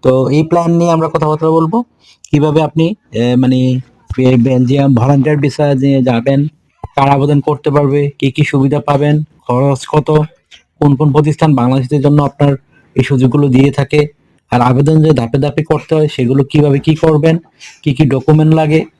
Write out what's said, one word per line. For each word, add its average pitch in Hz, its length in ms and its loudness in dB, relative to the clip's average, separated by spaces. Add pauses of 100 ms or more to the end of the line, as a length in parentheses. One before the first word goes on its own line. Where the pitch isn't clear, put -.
তো 131 280 0
এই 147 140 0
প্ল্যান 170 280 -2
নিয়ে 170 200 0
আমরা 160 160 -2
কথাবার্তা 156 420 -2
বলবো, 165 340 0 (480)
কিভাবে 151 300 0
আপনি, 156 340 -2 (160)
এ, 120 240 -2
মানে, 127 440 0 (380)
বে-, 127 200 2
বেলজিয়াম 131 580 2
ভলান্টিয়ার 139 420 0
ভিসা 143 380 -2
নিয়ে 135 280 0
যাবেন, 131 440 0 (480)
কারা 139 160 2
আবেদন 143 280 0
করতে 147 320 -4
পারবে, 143 380 0 (100)
কি 135 120 -2
কি 151 120 -2
সুবিধা 139 360 0
পাবেন, 147 440 0 (240)
খরচ 135 380 -2
কত, - 240 -2 (720)
কোন 143 160 2
কোন 147 160 0
প্রতিষ্ঠান 151 440 0
বাংলাদেশিদের 131 460 0
জন্য 147 200 2
আপনার 143 340 -2 (400)
এই 131 80 0
সুযোগগুলো 131 440 0
দিয়ে 135 240 2
থাকে, 147 360 -2 (440)
আর 120 100 0
আবেদন 143 420 2
যে 156 100 4
ধাপে 123 240 -2
ধাপে 139 260 -2
করতে 156 320 -4
হয়, 151 120 0
সেগুলো 135 360 -2
কিভাবে 143 360 0
কি 156 160 0
করবেন, 160 420 0 (460)
কি 147 100 -2
কি 156 120 2
ডকুমেন্ট 151 500 2
লাগে। 160 300 0 (140)